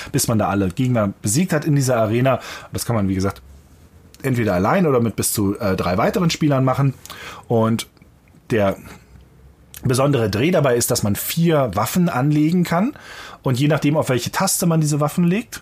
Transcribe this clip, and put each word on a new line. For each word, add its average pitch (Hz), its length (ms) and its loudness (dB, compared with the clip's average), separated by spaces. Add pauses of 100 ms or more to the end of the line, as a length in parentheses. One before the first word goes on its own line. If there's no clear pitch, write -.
(140)
bis - 160 0
man 113 100 0
da 98 80 0
alle 98 220 0
Gegner 117 520 0
besiegt 147 300 0
hat 151 140 -2
in 151 100 2
dieser 131 220 2
Arena. 117 380 2
Und - 360 -14
das - 140 -6
kann 120 100 -2
man, 98 140 0
wie 95 60 0
gesagt, 95 260 -2 (840)
entweder 117 320 0
allein 151 320 2
oder 131 140 4
mit 113 160 0
bis - 160 -2
zu, 101 260 0
äh, 95 160 0
drei 90 220 -2
weiteren 175 340 0
Spielern 143 320 0
machen. 131 320 0 (520)
Und 113 400 0 (600)
der 101 280 2 (1040)
besondere 123 480 2
Dreh 113 180 0
dabei 143 280 2
ist, 120 120 0
dass 120 140 0
man 101 120 0
vier 156 600 0
Waffen 170 340 0
anlegen 151 540 2
kann. 185 300 0 (500)
Und 123 160 0
je 143 80 2
nachdem, 147 300 2
auf 151 120 0
welche 123 220 -2
Taste - 340 -2
man 165 160 2
diese 147 180 0
Waffen 151 260 0
legt, 185 360 -2